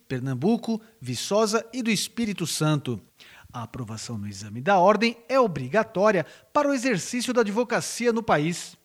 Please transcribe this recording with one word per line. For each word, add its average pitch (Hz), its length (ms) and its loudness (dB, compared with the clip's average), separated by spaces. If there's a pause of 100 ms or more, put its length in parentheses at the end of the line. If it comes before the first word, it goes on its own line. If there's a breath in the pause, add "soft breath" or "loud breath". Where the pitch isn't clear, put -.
Pernambuco, 147 720 -2 (220 loud breath)
Viçosa 202 720 0
e 254 80 -6
do 226 80 0
Espírito 202 560 -2
Santo. 139 560 0 (500 loud breath)
A 117 120 -10
aprovação 113 560 -10
no 101 80 -8
exame 104 340 -12
da 190 160 4
ordem 208 400 4 (100)
é 262 120 2
obrigatória 185 840 2 (300 loud breath)
para 285 160 2
o 277 60 2
exercício 240 580 -2
da 240 80 4
advocacia 226 720 0
no 226 80 0
país. 170 640 -2